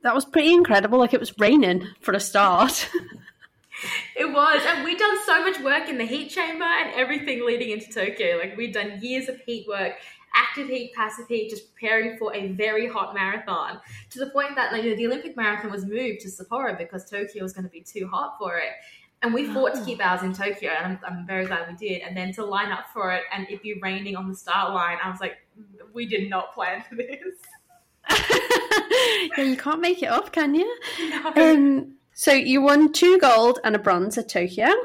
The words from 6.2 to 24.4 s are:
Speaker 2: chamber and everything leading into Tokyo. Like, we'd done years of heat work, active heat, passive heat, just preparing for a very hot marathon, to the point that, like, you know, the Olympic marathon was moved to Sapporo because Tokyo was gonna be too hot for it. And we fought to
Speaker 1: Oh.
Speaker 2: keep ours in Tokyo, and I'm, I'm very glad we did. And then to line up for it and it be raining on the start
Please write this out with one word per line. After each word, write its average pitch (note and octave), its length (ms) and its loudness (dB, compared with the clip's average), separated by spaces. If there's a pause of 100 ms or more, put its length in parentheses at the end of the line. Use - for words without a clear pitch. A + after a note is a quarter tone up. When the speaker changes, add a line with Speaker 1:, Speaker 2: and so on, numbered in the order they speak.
Speaker 2:
chamber E4 360 -4
and E4 300 0
everything C4 500 -4
leading A#3+ 240 -2
into G#3+ 220 -10
Tokyo. G3 460 -2
Like, G3 200 -6
we'd A3+ 160 -8
done G#3 300 -6
years B3+ 260 -6
of B3 120 -10
heat A3 260 -10
work, G3 260 -4 (400)
active C4+ 340 0
heat, B3 280 -6
passive A3 320 -6
heat, A3 240 -4
just - 240 -18
preparing A3 420 -2
for G#3+ 160 -6
a G3 200 -8
very A3 340 -2
hot G3+ 260 -6
marathon, F#3+ 680 -6 (300)
to B3+ 100 -16
the C4+ 120 -6
point C#4 240 -2
that, B3+ 160 -2
like, A3+ 120 -4
you A#3 60 0
know, G#3+ 60 -2
the A#3 100 -4
Olympic C#4 320 -6
marathon G#3 340 -2
was G3 140 -8
moved A3 360 -6
to F#3+ 60 -14
Sapporo A3 480 -6
because E3+ 320 -12
Tokyo G3+ 360 -10
was F#3 100 -8
gonna F#3 160 -10
be E3 120 -20
too F#3 260 -10
hot F#3 320 -6
for E3+ 180 -6
it. - 140 -6 (500)
And A#3+ 100 -2
we C4+ 140 -2
fought C4+ 300 0
to B3+ 60 -8
Speaker 1:
Oh. G3+ 40 -10
Speaker 2:
keep G3+ 180 -6
ours F#3 200 0
in F#3+ 100 -4
Tokyo, G3 380 -6
and F#3 340 -4
I'm, F3+ 140 -10
I'm F3 80 -14
very F#3+ 180 -4
glad E3+ 240 -6
we F3 60 -14
did. F#3 260 -8
And F#3 160 -12
then F#3 160 -8
to G#3+ 120 -8
line G3+ 260 -2
up - 200 -8
for F#3+ 200 -4
it F3+ 200 -4
and F#3+ 160 -8
it G3+ 140 -12
be G#3 180 -10
raining F#3+ 360 -6
on F#3+ 120 -8
the F#3+ 80 -8
start F3+ 380 -2